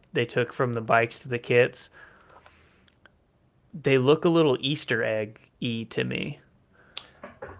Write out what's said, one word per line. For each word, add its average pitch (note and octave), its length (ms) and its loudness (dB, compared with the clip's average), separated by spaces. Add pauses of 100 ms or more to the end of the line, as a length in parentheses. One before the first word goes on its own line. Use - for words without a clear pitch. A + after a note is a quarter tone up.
(160)
they B2+ 100 0
took A#2+ 300 -4
from B2 180 -2
the A#2 80 -4
bikes A#2 380 2
to - 100 -16
the B2 100 -2
kits. - 520 2 (1800)
They C#3 240 2
look C#3+ 260 4
a F3+ 60 4
little D#3+ 300 4
Easter D3 440 -2
egg-y A2+ 840 -6
to C3 140 -4
me. B2+ 360 -6 (1200)